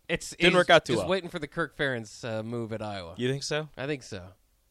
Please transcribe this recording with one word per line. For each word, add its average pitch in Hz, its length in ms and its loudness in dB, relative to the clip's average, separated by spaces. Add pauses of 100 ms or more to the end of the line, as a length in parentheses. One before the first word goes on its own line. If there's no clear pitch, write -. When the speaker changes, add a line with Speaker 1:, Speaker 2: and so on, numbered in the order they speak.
Speaker 1:
it's, - 220 -4
Speaker 2:
Didn't - 140 -2
Speaker 1:
he's 175 100 8
Speaker 2:
work 180 160 6
out 165 160 8
too 127 80 0
Speaker 1:
just 104 80 2
Speaker 2:
well. 90 80 -2
Speaker 1:
waiting 180 180 -2
for 175 120 -8
the 143 80 -10
Kirk 160 280 -6
Ferentz, 127 480 -4
uh, 110 180 -4
move 117 300 -6
at 107 80 -6
Iowa. 98 380 -8
Speaker 2:
You 123 120 0
think 139 120 -4
so? 151 340 -4
Speaker 1:
I 127 100 -8
think 147 180 -6
so. 92 180 -12 (480)